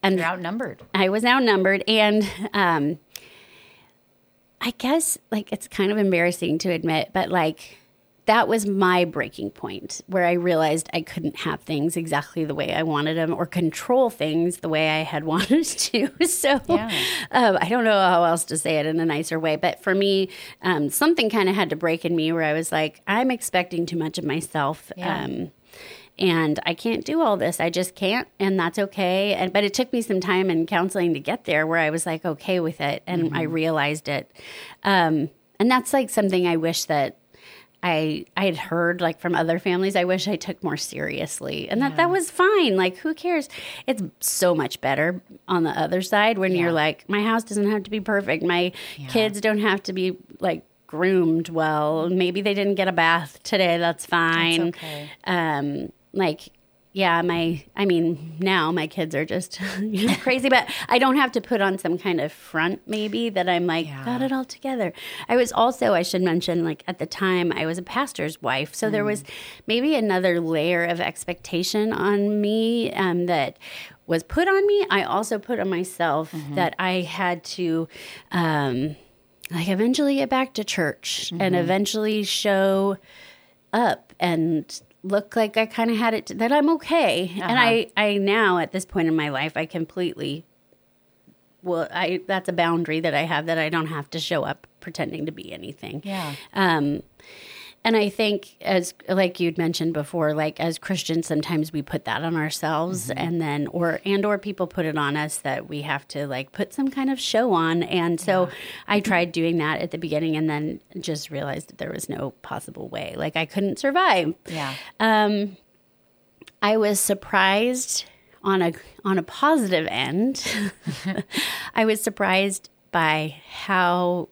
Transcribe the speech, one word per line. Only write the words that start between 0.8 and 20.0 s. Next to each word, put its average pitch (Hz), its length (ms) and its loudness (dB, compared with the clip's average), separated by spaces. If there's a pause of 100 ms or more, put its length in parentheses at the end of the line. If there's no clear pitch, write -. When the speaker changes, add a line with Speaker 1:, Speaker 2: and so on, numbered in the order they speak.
Speaker 1:
I 190 160 2
was 214 160 0
outnumbered. 202 600 4
And, 214 420 4 (240)
um, 160 460 2 (1600)
I 240 160 -4
guess, 302 400 0 (140)
like, 214 220 -4
it's - 140 -10
kind 196 240 0
of 208 60 0
embarrassing 175 640 2
to 190 120 -2
admit, 160 420 0
but, 190 160 0
like, 160 480 -2 (480)
that 226 220 4
was 214 200 0
my 180 380 4
breaking - 440 -6
point - 560 -12
where 180 200 0
I 175 80 4
realized 160 600 2
I 170 80 0
couldn't 160 360 -6
have 160 240 -6
things 156 360 -2
exactly 160 480 -2
the 147 80 -6
way 147 220 -4
I 160 80 0
wanted 156 340 0
them 165 160 0
or 165 140 -2
control 226 640 0
things 165 460 -2
the 170 120 -6
way 156 200 2 (100)
I 156 40 -2
had 156 200 -4
<laughs> 160 100 -2
wanted 226 320 2
to. - 600 -2
So, 277 400 2
Speaker 2:
Yeah. 226 240 0 (400)
Speaker 1:
um, 220 280 4
I 175 100 0
don't 233 160 2
know 220 140 4
how 180 260 6
else 165 200 2
to 160 120 -4
say 160 200 0
it 147 80 0
in 160 140 0
a 165 60 0
nicer 160 340 -2
way, 160 160 2
but 160 260 -2
for 190 140 2
me, 196 340 2 (320)